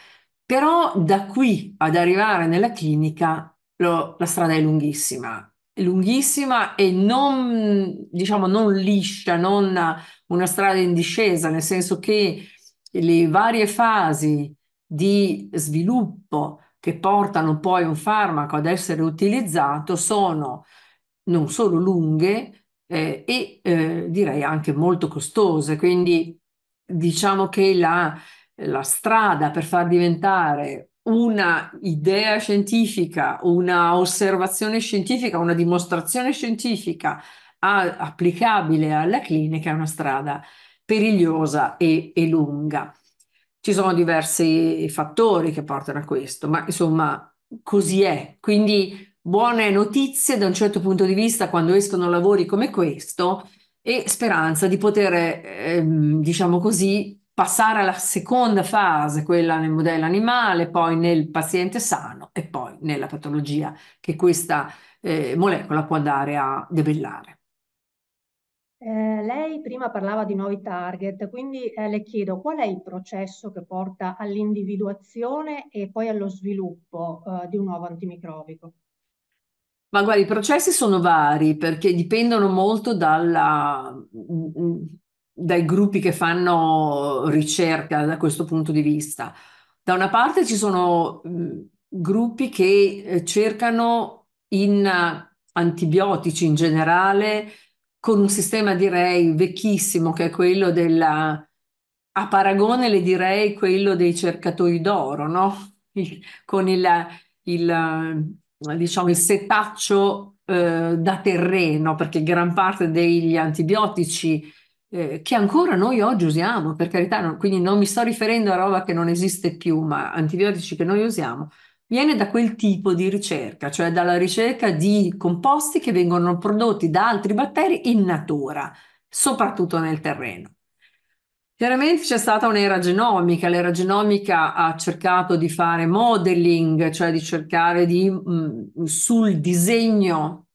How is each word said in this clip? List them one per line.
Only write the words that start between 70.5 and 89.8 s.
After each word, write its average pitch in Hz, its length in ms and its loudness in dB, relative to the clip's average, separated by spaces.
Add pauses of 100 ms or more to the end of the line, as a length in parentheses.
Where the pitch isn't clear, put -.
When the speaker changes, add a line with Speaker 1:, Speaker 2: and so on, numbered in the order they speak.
Speaker 2:
target, 190 680 -10
quindi, 254 420 -10
eh, 214 180 -8
le 208 140 -6
chiedo 196 360 -6
qual 302 200 -8
è 254 60 -2
il 185 180 -6
processo 190 680 -14
che 190 120 -16
porta 185 540 -10
all'individuazione 214 1500 -8
e 202 180 -10
poi 220 180 -6
allo 214 200 -4
sviluppo, 180 960 -10
eh, 180 220 -10
di 190 100 -6
un 196 80 -4
nuovo 175 220 -8
antimicrobico? 165 840 -16 (1160)
Speaker 1:
Ma 202 140 2
guardi, 208 200 4
i - 20 -4
processi 247 460 0
sono 202 300 2
vari 156 560 4
perché 165 360 0
dipendono 214 560 2
molto 208 460 0
dalla, 151 960 0
mm, 135 540 -10 (140)
mm, 170 240 -2 (500)
dai 175 320 0
gruppi 196 340 2
che 180 120 0
fanno 160 1200 0
ricerca 151 760 0
da 160 120 -2
questo 156 280 -2
punto 156 260 -2
di 151 100 2
vista. 147 520 -4 (480)